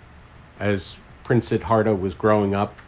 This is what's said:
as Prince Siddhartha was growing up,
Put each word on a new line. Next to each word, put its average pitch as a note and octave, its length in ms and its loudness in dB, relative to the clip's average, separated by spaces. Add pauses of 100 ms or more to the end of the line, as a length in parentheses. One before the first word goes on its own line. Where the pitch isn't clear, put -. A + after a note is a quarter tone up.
(600)
as G2 360 -4 (280)
Prince A#2+ 260 0
Siddhartha A2 440 0
was F#2+ 200 -2
growing G#2+ 420 2
up, G2+ 200 -4 (120)